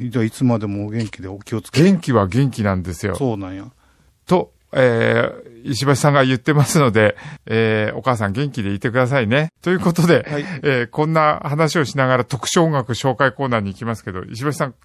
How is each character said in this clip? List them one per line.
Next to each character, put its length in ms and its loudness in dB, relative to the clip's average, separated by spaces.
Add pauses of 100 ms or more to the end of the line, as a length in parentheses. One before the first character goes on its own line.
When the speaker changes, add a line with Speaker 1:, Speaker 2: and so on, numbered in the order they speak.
Speaker 1:
じ 120 -4
ゃ 20 2
あ 40 2
い 40 0
つ 140 -6
ま 160 2
で 80 -6
も 200 -6
お 40 -8
元 160 -4
気 160 -16
で 60 -10
お 100 -12
気 160 -10
を 60 -4
つ 100 -16
け 100 0
て。 80 6
Speaker 2:
元 100 2
気 140 -4
は 140 4
元 240 0
気 120 -6
な 120 0
ん 80 -4
で 100 -8
す 140 -6
よ。 80 -4
Speaker 1:
そ 180 -2
う 40 -8
な 120 -10
ん 60 -12
や。 80 -14 (640)
Speaker 2:
と、 240 0 (220)
え 580 2 (320)
ー、 80 -6
石 140 -2
橋 100 4
さ 140 2
ん 40 4
が 120 4
言 100 2
っ 40 -2
て 140 0
ま 120 4
す 120 0
の 140 4
で、 240 4 (300)
え 480 0
ー、 40 -8
お 40 -10
母 160 0
さ 100 0
ん 60 -2
元 180 -2
気 120 -4
で 100 -4
い 60 -6
て 120 -2
く 60 0
だ 100 2
さ 140 0
い 60 0
ね。 220 2 (120)
と 80 -2
い 60 2
う 40 0
こ 140 2
と 120 2
で、 240 4
Speaker 1:
は 100 -4
い。 60 -6 (160)
Speaker 2:
え 220 0
ー、 60 -8
こ 160 -2
ん 80 -2
な 280 2
話 360 0
を 80 2
し 120 -6
な 100 2
が 100 4
ら 80 0
特 240 -6
殊 140 4
音 100 2
楽 200 0
紹 220 0
介 160 2
コ 140 -6
ー 20 -2
ナ 100 0
ー 40 2
に 100 -4
行 60 -10
き 80 -10
ま 100 -4
す 80 -12
け 80 -10
ど、 120 -8
石 200 -10
橋 80 -2
さ 160 -4
ん、 180 -12